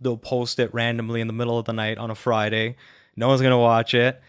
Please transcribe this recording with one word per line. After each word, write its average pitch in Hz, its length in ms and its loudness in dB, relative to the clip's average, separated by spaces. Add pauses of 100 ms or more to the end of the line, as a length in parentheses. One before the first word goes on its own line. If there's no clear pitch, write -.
they'll 123 160 -2
post 123 440 -4
it 113 120 -2
randomly 117 480 -2
in 113 60 -4
the 113 60 -6
middle 117 260 -2
of 113 60 -4
the 117 80 -6
night 110 260 -4
on 113 140 -8
a - 20 -8
Friday. 110 640 -2 (400)
No 113 100 -2
one's 131 160 4
gonna 127 160 4
watch 117 340 4
it. 127 360 2